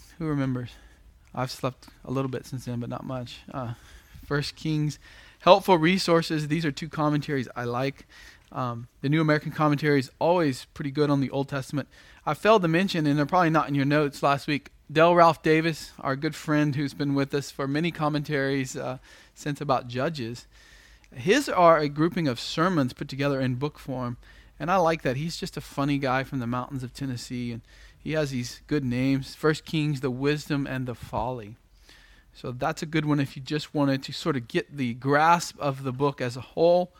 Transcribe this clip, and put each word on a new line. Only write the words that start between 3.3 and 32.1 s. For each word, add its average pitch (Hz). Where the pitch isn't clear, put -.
Uh, 120
First 147
Kings. 151
Helpful 190
resources. 165
These 165
are 143
two 156
commentaries 147
I 123
like. 123
Um, 120
the 135
New 156
American 151
Commentary 147
is 127
always 160
pretty 143
good 143
on 143
the 127
Old 135
Testament. 139
I 151
failed 208
to 165
mention, 165
and 143
they're 147
probably 175
not 151
in 143
your 135
notes 147
last 139
week, 147
Del 165
Ralph 170
Davis, 160
our 135
good 151
friend 151
who's 143
been 143
with 139
us 139
for 139
many 156
commentaries, 143
uh, 131
since 147
about 131
Judges. 123
His 202
are 170
a 151
grouping 156
of 120
sermons 160
put 147
together 139
in 127
book 147
form, 127
and 165
I 196
like 165
that. 127
He's 160
just -
a 143
funny 139
guy 131
from 131
the 117
mountains 123
of 127
Tennessee, 123
and 117
he 147
has 151
these 120
good 151
names, 131
First 151
Kings, 147
The 135
Wisdom 139
and 131
the 117
Folly. 113